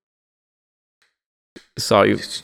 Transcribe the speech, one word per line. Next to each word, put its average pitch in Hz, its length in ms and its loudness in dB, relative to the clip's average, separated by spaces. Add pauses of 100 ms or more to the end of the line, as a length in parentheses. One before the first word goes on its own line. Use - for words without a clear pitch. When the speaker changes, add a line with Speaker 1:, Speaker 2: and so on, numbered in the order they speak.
(1800)
Speaker 1:
So 101 240 2
Speaker 2:
It's - 420 -2